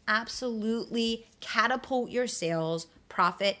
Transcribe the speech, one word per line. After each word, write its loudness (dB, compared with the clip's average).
absolutely -2
catapult 0
your 0
sales, -2
profit, 2